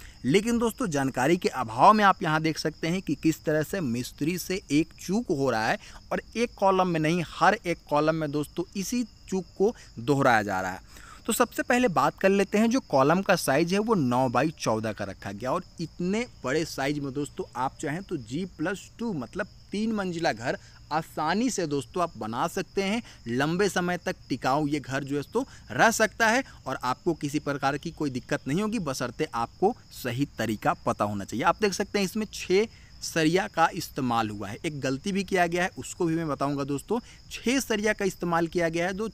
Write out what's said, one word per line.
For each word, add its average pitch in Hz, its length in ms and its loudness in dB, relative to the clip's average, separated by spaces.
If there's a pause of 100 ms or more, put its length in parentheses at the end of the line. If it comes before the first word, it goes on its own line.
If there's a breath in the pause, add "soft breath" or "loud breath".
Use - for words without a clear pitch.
(260 loud breath)
लेकिन 214 340 2
दोस्तों, 233 280 -2
जानकारी 139 500 2
के - 140 -2
अभाव 127 420 6
में 214 100 4
आप 196 200 4
यहाँ 156 180 2
देख 160 180 0
सकते 160 280 -4
हैं 180 140 -2
कि 151 160 -4
किस - 260 0
तरह 156 200 2
से 196 180 -4
मिस्त्री 139 560 -2
से 185 240 -6 (100)
एक 151 260 2
चूक 214 320 -2
हो 139 200 2
रहा 110 180 2
है 156 100 2 (340 loud breath)
और 185 100 -2 (140)
एक 226 200 -2
कॉलम 190 320 4
में 170 120 0
नहीं, 160 300 2
हर 190 360 2
एक 170 240 -4
कॉलम 156 260 2
में 156 160 -4
दोस्तों 147 320 -4 (120)
इसी 240 280 -2 (240)
चूक 185 180 -2 (120)
को 214 160 2 (260 loud breath)
दोहराया 123 440 4
जा 95 180 -2
रहा 92 100 -4
है। - 180 -14 (320 loud breath)
तो 233 120 -4
सबसे 254 300 0
पहले 247 260 2
बात 147 300 2
कर 196 100 4
लेते 196 280 2
हैं, 226 120 4
जो 247 120 2
कॉलम 147 400 4
का 190 160 4
साइज 160 360 2
है 196 60 2
वो 220 160 0
नौ 127 340 2
बाई 123 220 2
चौदह 110 420 -2
का 104 120 -8
रखा 98 260 -10
गया 104 200 -6
और 180 120 -2 (180)
इतने 185 440 -4 (180)
बड़े 143 220 0
साइज 147 340 -4
में 139 140 -6
दोस्तों 139 320 -6 (100)
आप 127 240 -4
चाहें 165 240 -4
तो 185 160 -6
जी 123 240 -6 (140)
प्लस 180 320 -6 (100)
टू 233 140 -4
मतलब 160 340 -6 (240)
तीन 214 200 -2
मंजिला 175 420 -2
घर 120 240 -4 (340 loud breath)
आसानी 165 580 0
से 180 180 -2
दोस्तों 143 360 -2
आप - 140 -4
बना 113 320 -2
सकते 196 340 -4
हैं। 208 180 0 (280 loud breath)
लंबे 160 400 2
समय 180 300 0
तक 180 160 -6 (140)
टिकाऊ 143 380 0
ये 147 120 -2
घर 135 240 -4
जो 139 140 -4
है 143 60 -2 (100)
तो 254 120 0 (260 loud breath)
रह 170 220 6
सकता 226 340 2
है 240 160 2 (240 loud breath)
और 131 160 -4
आपको 131 320 0
किसी 147 260 -4
प्रकार 139 360 -2
की 170 140 -10
कोई 151 180 -4
दिक्कत 131 380 -4
नहीं 151 140 0
होगी, 220 200 -2
बशर्ते 135 540 -4
आपको 143 400 0 (180 loud breath)
सही 131 340 -2 (100)
तरीका 113 360 0 (120)
पता 110 200 0
होना 101 200 -4
चाहिए। 113 200 -4
आप 170 160 2
देख 202 120 2
सकते 208 260 -2
हैं 196 60 2
इसमें 214 280 -4
छः - 460 0 (240 loud breath)
सरिया 170 440 2
का 165 280 4
इस्तेमाल 120 540 -2
हुआ 104 180 -8
है। 104 180 -8
एक 151 140 -4
गलती 135 320 -2
भी 190 120 0
किया 185 240 2
गया 175 160 0
है, 185 140 0
उसको - 280 -4
भी 160 100 2
मैं 165 120 -2
बताऊंगा 139 360 -2
दोस्तों। 143 360 -4 (320 loud breath)
छः 262 280 0
सरिया 214 340 0
का 202 120 -2
इस्तेमाल 170 420 0
किया 170 220 0
गया 170 180 0
है, 196 60 -4
जो 208 200 -6